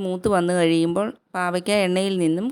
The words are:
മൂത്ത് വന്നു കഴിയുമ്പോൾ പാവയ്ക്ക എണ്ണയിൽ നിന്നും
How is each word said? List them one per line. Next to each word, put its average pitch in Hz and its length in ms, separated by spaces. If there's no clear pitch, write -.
മൂത്ത് 185 300
വന്നു 175 240
കഴിയുമ്പോൾ 170 500
പാവയ്ക്ക 180 340
എണ്ണയിൽ 190 360
നിന്നും 170 320